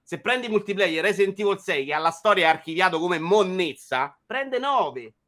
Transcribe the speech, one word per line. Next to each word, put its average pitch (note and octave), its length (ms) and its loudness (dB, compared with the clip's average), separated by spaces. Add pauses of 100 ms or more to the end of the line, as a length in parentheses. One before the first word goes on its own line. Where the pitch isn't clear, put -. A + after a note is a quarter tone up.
Se - 200 -12
prendi A#3+ 280 -2
Multiplayer G3 540 0
Resident G3 340 0
Evil G3 220 0
sei, D#3 260 -2
che D3 100 -4
ha D3+ 40 2
la E3 140 2
storia F#3+ 360 4
archiviato D#3+ 520 0
come F3 180 -2
monnezza, F3 1040 -2
prende B3+ 360 -6
nove. D#3+ 540 -2 (140)